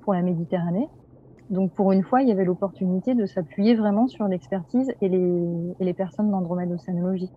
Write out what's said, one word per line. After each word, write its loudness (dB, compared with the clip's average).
pour 0
la 0
Méditerranée. -2
Donc, 0
pour 2
une 4
fois, 2
il 4
y 4
avait 2
l'opportunité -2
de 2
s'appuyer 0
vraiment 2
sur -4
l'expertise -2
et 2
les, 0
et -2
les 0
personnes -2
d'Andromède -2
Océanologie. -4